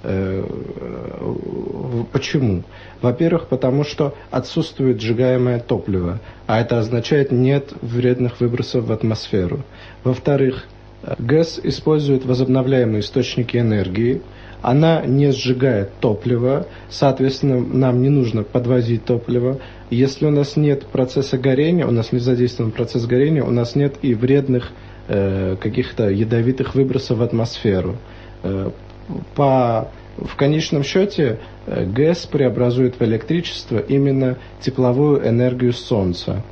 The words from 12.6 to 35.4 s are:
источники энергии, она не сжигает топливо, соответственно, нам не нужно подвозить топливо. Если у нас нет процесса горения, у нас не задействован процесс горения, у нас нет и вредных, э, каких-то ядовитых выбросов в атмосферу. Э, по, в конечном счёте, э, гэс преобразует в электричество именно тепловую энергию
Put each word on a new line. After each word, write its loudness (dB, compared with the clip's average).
источники -2
энергии, 0
она 4
не 4
сжигает 0
топливо, 0
соответственно, 2
нам 2
не 4
нужно 2
подвозить 0
топливо. 0
Если 0
у 4
нас 2
нет 2
процесса -2
горения, 2
у 2
нас 0
не 0
задействован 0
процесс -2
горения, 2
у -2
нас 0
нет 2
и 2
вредных, 2
э, 0
каких-то -2
ядовитых 0
выбросов 0
в 2
атмосферу. 0
Э, -4
по, 2
в -10
конечном 0
счёте, 0
э, -4
гэс 0
преобразует 0
в 2
электричество -2
именно 0
тепловую 2
энергию 2